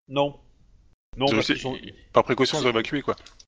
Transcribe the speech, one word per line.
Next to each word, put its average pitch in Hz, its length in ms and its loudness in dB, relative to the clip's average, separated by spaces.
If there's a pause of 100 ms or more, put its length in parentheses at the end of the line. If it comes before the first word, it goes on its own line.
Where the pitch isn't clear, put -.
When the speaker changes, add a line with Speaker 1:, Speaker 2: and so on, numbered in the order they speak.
Speaker 1:
Non. 139 320 -2 (800)
Non, 127 100 2
Speaker 2:
Vous 143 60 2
Speaker 1:
parce - 160 2
Speaker 2:
avez 147 100 0
Speaker 1:
qu'ils - 20 -14
sont 127 160 -6 (360)
Speaker 2:
par 117 100 6
précaution, 131 340 0
Speaker 1:
ils 143 40 -2
Speaker 2:
ils - 40 0
ont 120 60 4
Speaker 1:
sont 113 40 0
Speaker 2:
évacué, 127 280 -2
quoi. 113 120 -4 (320)